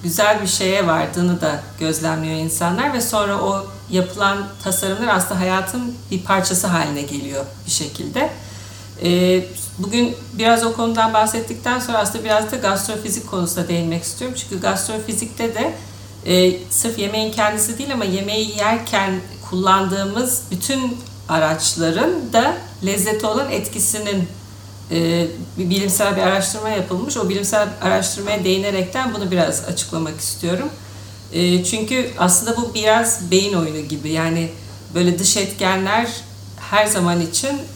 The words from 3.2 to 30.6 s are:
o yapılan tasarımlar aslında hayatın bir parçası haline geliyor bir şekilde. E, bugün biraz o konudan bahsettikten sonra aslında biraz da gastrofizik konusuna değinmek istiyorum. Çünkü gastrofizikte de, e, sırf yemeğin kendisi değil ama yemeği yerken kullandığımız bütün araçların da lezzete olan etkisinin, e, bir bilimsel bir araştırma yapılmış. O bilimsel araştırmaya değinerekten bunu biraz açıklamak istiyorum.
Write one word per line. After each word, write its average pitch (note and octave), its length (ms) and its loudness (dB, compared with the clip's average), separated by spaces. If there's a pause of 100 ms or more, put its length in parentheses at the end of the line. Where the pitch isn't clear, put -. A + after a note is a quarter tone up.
o G3 240 0 (260)
yapılan G3 460 2 (260)
tasarımlar G3 520 0
aslında F#3 240 0
hayatın F#3+ 560 0 (160)
bir F#3 120 -2
parçası F#3 440 2
haline D#3 340 0
geliyor C#3 440 -6 (200)
bir - 60 -2
şekilde. E3 580 -2 (720)
E, F3+ 380 6 (380)
bugün A#3 360 2 (180)
biraz A3+ 300 4
o A#3 100 2
konudan A3+ 400 2
bahsettikten A3+ 680 2
sonra A#3+ 180 0
aslında G#3+ 260 0
biraz G#3+ 280 2
da C4+ 40 -2
gastrofizik G#3+ 760 -2
konusuna F3 360 0
değinmek E3+ 360 0
istiyorum. B3 380 -6
Çünkü F#3 200 -6
gastrofizikte G#3+ 960 -2
de, C#4 180 -2 (520)
e, F3+ 320 6 (120)
sırf A3+ 300 -2
yemeğin G#3+ 320 -2
kendisi G#3+ 460 0
değil C#4 160 -4
ama A3+ 120 -2
yemeği G#3 520 -2
yerken G3+ 640 0 (300)
kullandığımız G3 920 2 (100)
bütün B3+ 460 -2 (320)
araçların E3 1040 2
da C#4 240 4 (280)
lezzete G#3+ 420 0
olan B3+ 240 0
etkisinin, G#3 760 0 (640)
e, E3 360 4 (300)
bir F3+ 120 0
bilimsel G3 460 2
bir F#3+ 60 2
araştırma G3 480 2
yapılmış. G#3 480 -2
O G3 120 0
bilimsel G3+ 380 2 (140)
araştırmaya F#3+ 640 0
değinerekten F#3+ 680 0
bunu G3 180 -2
biraz F3 320 2
açıklamak D#3+ 560 -4
istiyorum. F#3 500 -2 (640)